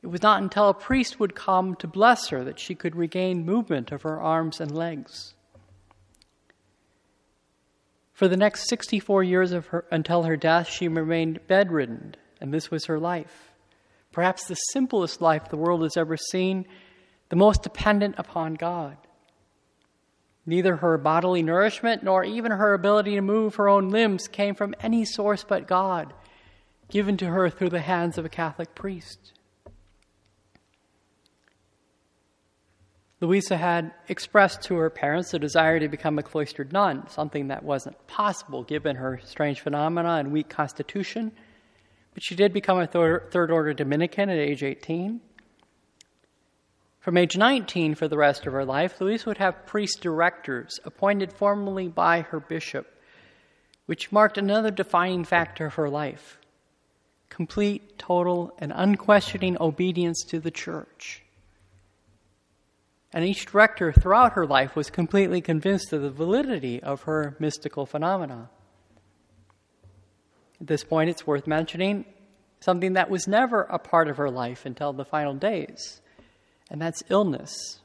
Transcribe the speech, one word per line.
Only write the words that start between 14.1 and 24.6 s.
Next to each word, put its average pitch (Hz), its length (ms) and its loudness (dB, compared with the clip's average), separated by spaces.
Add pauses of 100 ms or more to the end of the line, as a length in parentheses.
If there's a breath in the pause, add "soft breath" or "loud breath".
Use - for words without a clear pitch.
Perhaps 180 340 0
the 175 100 -8
simplest 233 640 -2
life 160 300 2
the 156 80 -6
world 170 240 2
has 160 160 -2
ever 160 180 0
seen, 185 520 -2 (640 soft breath)
the 170 60 -2
most 202 280 6
dependent 208 560 0
upon 160 340 -6
God. 160 440 -6 (1500)
Neither 175 320 2
her 165 200 2
bodily 165 440 2
nourishment 208 640 0
nor 185 200 2
even 226 280 -4
her 208 220 4
ability 202 420 4
to 202 60 0
move 208 340 0
her 202 140 4
own 196 200 6
limbs 208 380 2
came 202 260 -2
from 202 280 -4